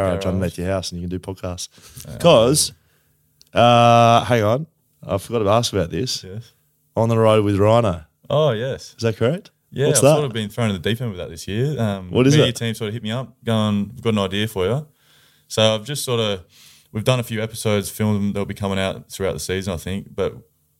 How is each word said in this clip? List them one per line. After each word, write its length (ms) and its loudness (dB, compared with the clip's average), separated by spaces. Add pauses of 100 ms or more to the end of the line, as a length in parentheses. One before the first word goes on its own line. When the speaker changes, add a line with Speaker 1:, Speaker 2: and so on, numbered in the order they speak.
Speaker 1:
garage 220 -2
Speaker 2:
Garage. 20 -6
Speaker 1:
underneath 320 -2
your 80 -6
house 240 -4
and 100 -10
you 80 -8
can 80 -6
do 40 -10
podcasts. 480 -10 (400)
Speaker 2:
Yeah. 100 -14
Speaker 1:
'Cause, 540 4 (840)
uh, 720 6
hang 180 2
on, 240 0 (400)
I 120 -2
forgot 260 -4
to 60 2
ask 220 2
about 180 -2
this. 340 -6
Speaker 2:
Yes. 260 -16 (460)
Speaker 1:
On 120 2
the 100 0
road 260 6
with 140 2
Rhino. 460 2 (240)
Speaker 2:
Oh, 220 2
yes. 460 -6
Speaker 1:
Is 60 -10
that 140 -2
correct? 360 -2 (180)
Speaker 2:
Yeah, 160 -2
Speaker 1:
What's 140 0
Speaker 2:
I've 20 4
Speaker 1:
that? 120 8
Speaker 2:
sort 100 2
of 80 -6
been 160 -6
thrown 220 -2
in 40 -2
the 60 -6
deep 200 -2
end 100 -6
with 100 -10
that 100 -10
this 160 -16
year. 340 -4
Um, 300 -4
Speaker 1:
What 160 4
is 80 8
Speaker 2:
media 140 4
Speaker 1:
it? 80 -6
Speaker 2:
team 180 -4
sort 140 -8
of 60 -8
hit 100 -10
me 80 -6
up, 320 -8
going, 500 0
"We've 80 -16
got 120 0
an 40 0
idea 300 -2
for 180 -2
you." 220 -4 (580)
So 300 2
I've 80 -12
just 200 -8
sort 140 -2
of, 260 -4 (460)
we've 140 -6
done 160 2
a 20 -4
few 180 -6
episodes, 480 -2
filmed 280 -2
them. 160 -2
They'll 120 -4
be 100 -8
coming 260 -4
out 320 -6
throughout 220 -4
the 40 -10
season, 340 -6
I 40 -4
think. 360 -10
But 220 -4 (460)